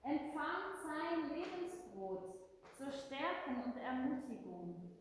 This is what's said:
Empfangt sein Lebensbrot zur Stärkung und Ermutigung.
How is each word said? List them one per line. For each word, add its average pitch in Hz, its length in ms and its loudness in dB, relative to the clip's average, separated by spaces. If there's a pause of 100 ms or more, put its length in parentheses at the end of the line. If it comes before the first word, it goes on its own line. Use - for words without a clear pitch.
Empfangt 302 800 2
sein 311 520 2
Lebensbrot 196 1000 -2 (380)
zur 277 180 -2
Stärkung 269 720 0
und 247 140 0
Ermutigung. 233 1200 0